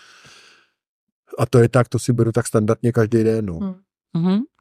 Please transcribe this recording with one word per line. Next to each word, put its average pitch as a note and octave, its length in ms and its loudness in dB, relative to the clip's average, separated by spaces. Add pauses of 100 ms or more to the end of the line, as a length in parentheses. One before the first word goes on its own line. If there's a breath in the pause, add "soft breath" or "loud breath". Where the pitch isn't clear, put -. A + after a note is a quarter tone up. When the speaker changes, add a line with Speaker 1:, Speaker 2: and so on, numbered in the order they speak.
(1400 loud breath)
Speaker 1:
A B2 60 -2
to B2+ 140 4
je A#2 100 6
tak, B2 200 0
to A#2 100 -4
si - 140 -2
beru A2+ 180 0
tak A#2 160 -2
standardně A2+ 440 0
každý A2+ 320 0
den, A2 220 -2
no. E2+ 140 -8
Speaker 2:
Mhm. F#3+ 160 -8 (380)
Speaker 3:
Mhm. F3+ 260 -2 (220)